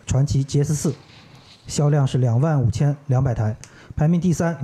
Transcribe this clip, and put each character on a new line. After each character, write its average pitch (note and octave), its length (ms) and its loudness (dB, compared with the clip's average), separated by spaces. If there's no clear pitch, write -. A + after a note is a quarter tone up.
传 C3+ 200 0
祺 C3+ 160 0
G C#3+ 220 -2
S D#3 100 -2
四， D3 200 -2
销 D3 220 0
量 C#3+ 180 2
是 C3 120 -2
两 A#2+ 200 2
万 D3 220 2
五 A#2 100 2
千 C#3+ 240 0
两 C3 140 2
百 C3 120 0
台。 A2 240 -2
排 D#3 120 2
名 E3+ 140 2
第 F3+ 100 2
三 E3 320 -2